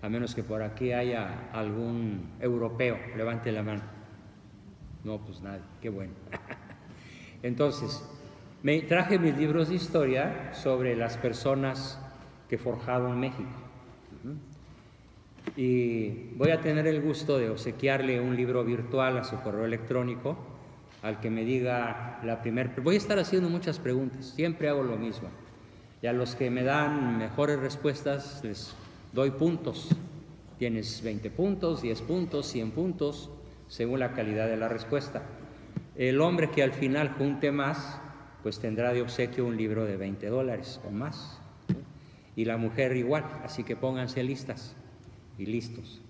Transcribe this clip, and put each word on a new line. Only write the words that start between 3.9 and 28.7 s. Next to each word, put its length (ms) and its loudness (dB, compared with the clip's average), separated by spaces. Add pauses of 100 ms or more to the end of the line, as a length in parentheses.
No, 140 -4
pues 220 -12
nadie, 200 -8 (200)
qué 80 -4
bueno. 220 -6 (180)
<laughs> 1120 -14
Entonces, 600 0 (600)
me 180 6
traje 380 6
mis 180 6
libros 320 4
de 60 2
historia 800 2
sobre 420 2
las 200 0
personas 840 0 (500)
que 80 0
forjaron 600 0
México. 320 -2 (760)
Ujú. 120 -8 (1200)
Y 800 2
voy 160 6
a 80 4
tener 260 2
el 160 4
gusto 360 2
de 120 2
obsequiarle 680 0
un 160 2
libro 280 2
virtual 540 2
a 60 -2
su 180 -6
correo 220 -2
electrónico, 720 -2 (640)
al 200 -4
que 80 -2
me 160 0
diga 760 0
la 180 -2
primer, 300 0 (100)
voy 140 6
a 20 6
estar 220 2
haciendo 300 4
muchas 300 0
preguntas, 560 0
siempre 320 2
hago 160 4
lo 140 0
mismo. 320 -4 (720)
Y 60 0
a 60 4
los 220 2
que 140 2
me 140 2
dan 540 4
mejores 420 2
respuestas 840 -2
les 300 -6 (380)